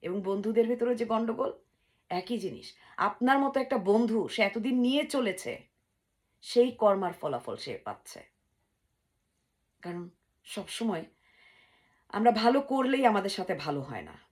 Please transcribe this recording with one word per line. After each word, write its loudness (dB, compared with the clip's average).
এবং -4
বন্ধুদের 2
ভেতরে 0
যে -2
গন্ডগোল, -2
একই -4
জিনিস। -10
আপনার 2
মতো 0
একটা -2
বন্ধু 2
সে -2
এতদিন 0
নিয়ে 2
চলেছে, -4
সেই 4
কর্মার 2
ফলাফল -6
সে -10
পাচ্ছে। -14
কারণ -10
সবসময় -6
আমরা 4
ভালো 4
করলেই 0
আমাদের 4
সাথে -4
ভালো -6
হয় -10
না। -16